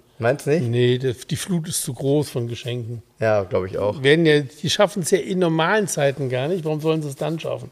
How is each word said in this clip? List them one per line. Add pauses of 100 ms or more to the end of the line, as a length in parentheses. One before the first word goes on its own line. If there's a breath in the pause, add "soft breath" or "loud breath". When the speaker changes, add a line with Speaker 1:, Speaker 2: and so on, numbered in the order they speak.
(180)
Speaker 1:
Meinst
nicht?
Speaker 2:
Nee,
das,
die
Flut
ist
zu
groß
von
Geschenken. (160)
Speaker 1:
Ja,
glaub
ich
auch.
Speaker 2:
Werden
ja,
die
schaffen's
ja
in
normalen
Zeiten
gar
nicht.
Warum
sollen
sie
es
dann
schaffen?